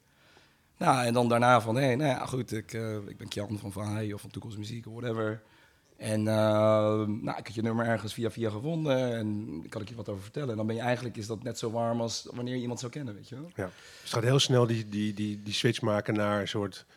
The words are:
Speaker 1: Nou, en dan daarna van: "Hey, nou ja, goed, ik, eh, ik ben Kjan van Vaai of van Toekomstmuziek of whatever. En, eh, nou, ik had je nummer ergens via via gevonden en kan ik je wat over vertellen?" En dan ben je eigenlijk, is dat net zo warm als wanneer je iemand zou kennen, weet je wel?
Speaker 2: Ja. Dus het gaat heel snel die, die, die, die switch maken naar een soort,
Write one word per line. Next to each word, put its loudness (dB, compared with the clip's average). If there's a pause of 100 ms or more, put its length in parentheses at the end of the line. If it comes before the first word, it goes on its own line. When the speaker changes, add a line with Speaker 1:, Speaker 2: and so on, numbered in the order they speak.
(760)
Speaker 1:
Nou, 4
en 4
dan 6
daarna 8
van: 0
"Hey, 4
nou 2
ja, -2
goed, -4
ik, -6
eh, -4
ik -10
ben -14
Kjan -4
van -8
Vaai -4
of -10
van -16
Toekomstmuziek -10
of -12
whatever. -2 (540)
En, 0
eh, 4 (720)
nou, -4
ik -12
had -12
je -2
nummer 0
ergens 0
via -2
via -2
gevonden 0
en -4
kan -8
ik -10
je -14
wat -8
over -6
vertellen?" -6
En -4
dan 0
ben 0
je -4
eigenlijk, -2
is -6
dat -6
net -6
zo -4
warm 0
als -4
wanneer -6
je -2
iemand -4
zou -8
kennen, -8
weet -18
je -14
wel? -12
Speaker 2:
Ja. -6
Dus -8 (300)
het -10
gaat 0
heel 4
snel 6
die, 0
die, 0
die, -4
die -6
switch 2
maken 2
naar 2
een -2
soort, -4 (120)